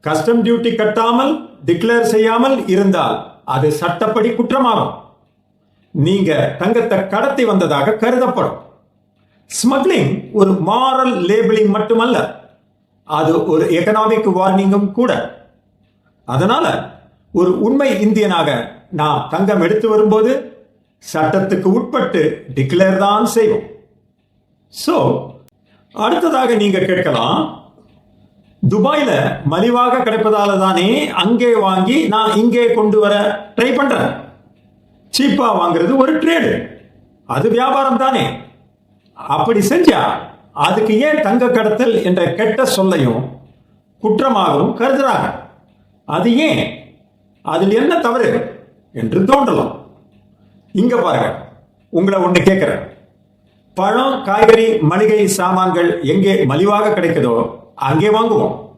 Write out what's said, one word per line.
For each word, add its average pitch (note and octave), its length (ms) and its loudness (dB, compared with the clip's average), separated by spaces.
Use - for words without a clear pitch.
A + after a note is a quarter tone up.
கஸ்டம் D#3+ 380 0
டியூட்டி A#3 320 0
கட்டாமல் A3+ 580 0
டிக்ளேர் A3 440 2
செய்யாமல் A3+ 480 2
இருந்தால் F#3 480 2
அது C3+ 240 0
சட்டப்படி G#3+ 600 -2
குற்றமாகும். A#3+ 600 -2
நீங்க E3 360 2
தங்கத்தை G#3+ 500 0
கடத்தி B3 400 -2
வந்ததாக F#3 500 0
கருதப்படும். A#3 600 -2
ஸ்மக்லிங் C4 600 0
ஒரு F#3+ 180 2
மாரல் B3+ 600 0
லேபிளிங் G#3+ 480 2
மட்டுமல்ல, A3 460 0
அது D#3 260 0
ஒரு D#3 240 2
எகனாமிக் G#3+ 600 0
வார்னிங்கும் G3 600 0
கூட. A#3+ 200 0
அதனால G3 380 0
ஒரு F3+ 280 2
உண்மை C4+ 280 0
இந்தியனாக G3 500 0
நாம் D3+ 340 -2
தங்கம் F#3 360 0
எடுத்து A3 240 0
வரும்போது G#3+ 440 2
சட்டத்துக்கு F#3 680 -2
உட்பட்டு A3+ 500 -2
டிக்ளேர் F3+ 480 0
தான் G#3 280 0
செய்வோம். - 380 0
So, E4 240 -4
அடுத்ததாக B3+ 600 0
நீங்க G3+ 260 0
கேட்கலாம், D3+ 580 0
"துபாயில C4 480 0
மலிவாக A#3+ 540 2
கிடைப்பதால G#3+ 580 0
தானே F#3+ 300 2
அங்கே A3+ 420 2
வாங்கி F#3+ 400 2
நான் G#3+ 280 0
இங்கே A#3 340 2
கொண்டு G#3+ 300 2
வர G#3 160 2
ட்ரை A#3+ 200 0
பண்றேன். B3 420 -2
சீப்பா C4+ 400 0
வாங்குறது F3 440 0
ஒரு C4+ 180 2
ட்ரேடு, D#4+ 380 0
அது C#3 200 -2
வியாபாரம் C4 520 0
தானே. B3 220 0
அப்படி G3+ 460 0
செஞ்சா D4 380 4
அதுக்கு G#3+ 400 0
ஏன் D4+ 220 2
தங்க A#3+ 280 2
கடத்தல் A3 520 0
என்ற F3+ 200 0
கெட்ட A#3 360 -2
சொல்லையும் D#3 520 0
குற்றமாகவும் G#3+ 720 0
கருதுறாங்க? C4 520 0
அது F3+ 220 0
ஏன்? - 220 0
அதில் F#3+ 300 0
என்ன C#4+ 240 2
தவறு?" A#3 320 0
என்று A#2 280 -4
தோன்றலாம். B3+ 500 0
இங்க A#3+ 200 2
பாருங்க, D3+ 320 -2
உங்களை G3 260 0
ஒண்ணு F3+ 220 0
கேட்கிறேன். F#3 420 0
பழம், A#3+ 460 0
காய்கறி, A3 420 4
மளிகை G#3 460 2
சாமான்கள் F#3 600 0
எங்கே F#3+ 280 2
மலிவாக G#3 460 2
கிடைக்குதோ D#3+ 440 0
அங்கே D#3+ 280 0
வாங்குவோம் G#3+ 460 0